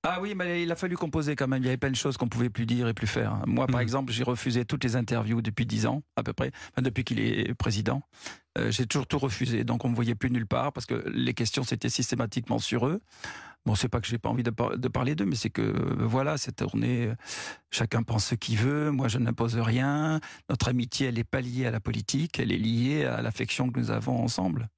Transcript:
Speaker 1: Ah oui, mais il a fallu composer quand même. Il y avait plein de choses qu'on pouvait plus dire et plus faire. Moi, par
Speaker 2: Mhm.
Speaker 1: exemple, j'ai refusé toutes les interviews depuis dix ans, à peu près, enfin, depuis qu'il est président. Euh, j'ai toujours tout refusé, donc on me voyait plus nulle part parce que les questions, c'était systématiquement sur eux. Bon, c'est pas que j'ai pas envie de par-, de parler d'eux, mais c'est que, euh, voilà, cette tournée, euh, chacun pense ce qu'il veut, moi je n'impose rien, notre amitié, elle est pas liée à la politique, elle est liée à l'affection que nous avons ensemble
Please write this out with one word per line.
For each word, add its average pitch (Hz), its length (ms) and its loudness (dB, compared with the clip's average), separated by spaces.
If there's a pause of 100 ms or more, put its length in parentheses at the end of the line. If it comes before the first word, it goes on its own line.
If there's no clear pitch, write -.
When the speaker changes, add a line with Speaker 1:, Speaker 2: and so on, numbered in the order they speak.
Speaker 1:
Ah 180 160 0
oui, 208 140 -4
mais 175 300 0
il 170 80 0
a - 20 2
fallu 180 220 -2
composer 151 400 0
quand 135 100 0
même. 131 160 2
Il 127 40 2
y - 20 2
avait 131 80 2
plein 135 120 0
de 131 60 2
choses 135 220 -2
qu'on 123 120 0
pouvait 120 220 0
plus 117 160 -2
dire 120 220 2
et 113 40 0
plus 107 140 -2
faire. 107 400 0
Moi, 131 220 2
par 127 80 4
Speaker 2:
Mhm. 123 60 2
Speaker 1:
exemple, 127 300 0
j'ai 123 120 0
refusé 120 400 0
toutes 139 180 -2
les 120 140 2
interviews 113 460 2
depuis 110 220 0
dix 110 220 0
ans, 135 160 0 (140)
à 120 80 -2
peu 127 80 -4
près, 131 180 -2 (220)
enfin, 127 100 0
depuis 127 220 0
qu'il 113 160 0
est 110 340 0
président. 117 480 0 (560)
Euh, 110 140 0
j'ai 123 120 2
toujours 127 220 0
tout 147 140 0
refusé, 120 420 0
donc 117 220 0
on 131 40 4
me 120 60 2
voyait 117 220 2
plus 123 120 -2
nulle 120 200 0
part 123 240 0
parce 123 140 -8
que - 180 -2 (100)
les 123 200 0
questions, 120 280 0
c'était 117 260 -2
systématiquement 117 720 -2
sur 120 300 0
eux. 185 120 0 (640)
Bon, 104 120 2
c'est 123 120 2
pas 120 120 0
que - 80 -6
j'ai 117 100 0
pas 113 100 -2
envie 120 140 2
de 117 80 0
par-, 113 260 -2
de 123 120 -2
parler 135 260 0
d'eux, 180 100 0
mais 196 120 2
c'est - 140 -2
que, 110 120 -2
euh, - 380 2
voilà, 131 360 2
cette - 200 -6
tournée, 117 500 0
euh, 113 80 -2 (560)
chacun 117 320 0
pense 110 240 0
ce - 80 0
qu'il 110 240 0
veut, 147 320 2
moi 131 160 2
je 113 120 0
n'impose 117 360 0
rien, 139 640 2 (320)
notre - 180 0
amitié, 123 380 0
elle 117 140 0
est - 20 0
pas 135 180 -2
liée 123 260 -2
à 113 40 2
la 113 80 0
politique, 120 600 -2
elle - 100 2
est 95 80 2
liée 123 460 2
à 117 180 0
l'affection 120 480 -2
que 120 80 -2
nous 113 140 0
avons 117 280 0
ensemble 123 580 0